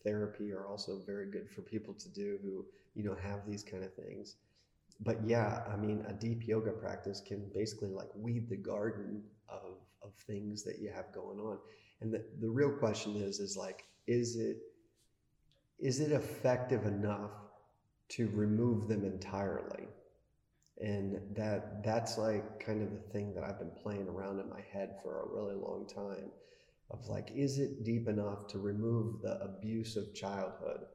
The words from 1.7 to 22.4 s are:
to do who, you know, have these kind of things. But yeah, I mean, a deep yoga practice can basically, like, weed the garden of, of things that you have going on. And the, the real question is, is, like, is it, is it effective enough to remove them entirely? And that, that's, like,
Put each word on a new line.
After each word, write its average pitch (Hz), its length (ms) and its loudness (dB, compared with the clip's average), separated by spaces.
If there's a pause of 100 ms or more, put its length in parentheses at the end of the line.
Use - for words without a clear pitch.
to - 160 -12
do 101 340 -2
who, 95 220 -4 (300)
you 107 80 -2
know, 95 120 0
have 101 320 -4
these 104 160 -4
kind 92 200 -6
of 95 100 -8
things. 98 420 -10 (640)
But 113 260 4
yeah, 110 420 6
I 101 100 0
mean, 107 300 2
a 101 60 -4
deep 117 340 0
yoga 107 240 4
practice 95 500 -4
can 101 320 -6
basically, 107 360 0
like, 95 260 -4
weed 117 340 0
the 104 80 -2
garden 101 680 -2 (240)
of, 98 300 -10 (260)
of 101 100 -14 (140)
things 104 380 -4
that - 140 -4
you 101 120 -2
have 92 220 -8
going 98 260 -6
on. 104 180 -4 (440)
And 110 120 0
the, 101 100 0 (180)
the 113 80 2
real 139 220 6
question 107 440 2
is, 98 240 0
is, 101 160 -2
like, 95 300 -6 (200)
is 117 300 4
it, 113 220 0 (1200)
is 131 200 4
it 151 120 4
effective 123 760 4
enough 104 460 2 (800)
to 113 240 2
remove 104 540 6
them 104 180 4
entirely? 92 840 -2 (920)
And 98 380 0 (160)
that, 104 480 0
that's, 113 340 2
like, 110 420 2